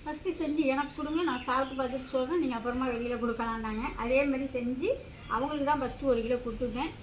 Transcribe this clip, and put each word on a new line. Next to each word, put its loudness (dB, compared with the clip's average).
ஃபஸ்ட்டு -4
செஞ்சு 2
எனக்கு 0
கொடுங்க, 0
நான் 0
சாப்பிட்டு 2
பார்த்துட்டு -2
சொல்றேன், 2
நீங்க 0
அப்புறமா 0
வெளியில -2
கொடுக்கலான்னாங்க." -2
அதே 4
மாதிரி 2
செஞ்சு 0
அவங்களுக்கு 0
தான் 4
ஃபஸ்ட்டு -2
ஒரு 6
கிலோ 0
கொடுத்துட்டேன். -2